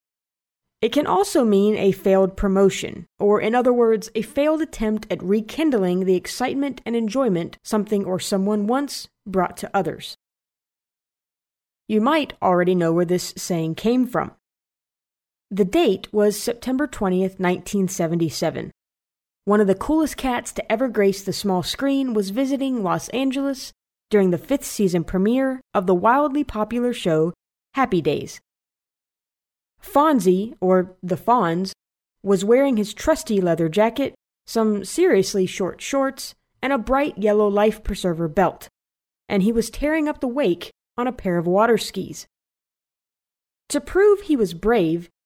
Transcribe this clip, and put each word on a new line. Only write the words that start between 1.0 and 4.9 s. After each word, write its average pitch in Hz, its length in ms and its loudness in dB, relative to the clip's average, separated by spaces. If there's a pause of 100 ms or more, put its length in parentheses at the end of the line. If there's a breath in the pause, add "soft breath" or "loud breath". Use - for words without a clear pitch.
also 349 400 2
mean 208 320 4
a 196 140 2
failed 190 440 2
promotion, 190 680 0 (140)
or 208 200 4
in 220 140 0
other 247 180 4
words, 226 440 2
a 220 80 -2
failed 302 380 0
attempt 214 500 -4